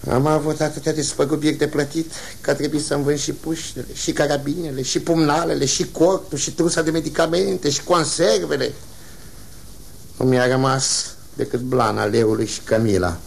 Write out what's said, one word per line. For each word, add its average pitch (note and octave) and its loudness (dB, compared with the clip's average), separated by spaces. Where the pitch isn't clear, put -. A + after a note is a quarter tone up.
Am C3 4
avut D#3 2
atâtea D#3 -2
despăgubiri D3 0
de D3 0
plătit D3 -2
că - -2
a C#3+ 4
trebuit D3 -2
să-mi C#3+ 0
vând D3 2
și C#3 -4
puștile, C3+ -6
și - -4
carabinele, C#3+ -2
și - -2
pumnalele, D#3+ 2
și - -2
cortul, F3+ 2
și - -4
trusa E3 2
de D#3+ 2
medicamente, E3 0
și - -2
conservele. E3 2
Nu B2+ 2
mi-a B2+ 4
rămas C3 2
decât C3+ -4
blana A#2 2
leului A2 2
și - -6
cămila. F#2+ 2